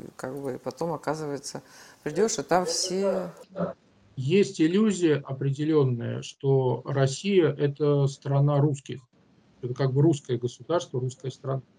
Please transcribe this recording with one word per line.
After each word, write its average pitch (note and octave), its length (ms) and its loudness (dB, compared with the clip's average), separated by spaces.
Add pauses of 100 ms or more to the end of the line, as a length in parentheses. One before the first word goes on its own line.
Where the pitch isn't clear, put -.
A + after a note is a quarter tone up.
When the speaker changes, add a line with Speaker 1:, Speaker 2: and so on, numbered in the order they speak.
(160)
Speaker 1:
как C#3 260 -10
бы, C3 220 -8
потом, E3 280 -6
оказывается, D3 680 -8 (420)
придешь, D#3+ 360 -2
и C3+ 40 -6
там F#3 220 0
все F#3+ 640 -2 (840)
Speaker 2:
Есть E3+ 460 2
иллюзия F3 540 4
определенная, C3+ 1080 0
что C3 640 0
Россия — D3 720 2
это C#3+ 500 2
страна C#3+ 520 2
русских. C#3+ 420 0 (600)
Это B2 120 -6
как C3 200 0
бы C#3 80 4
русское C#3+ 360 2
государство, C3 600 -4
русская B2+ 320 -8
страна. C3+ 300 -6 (180)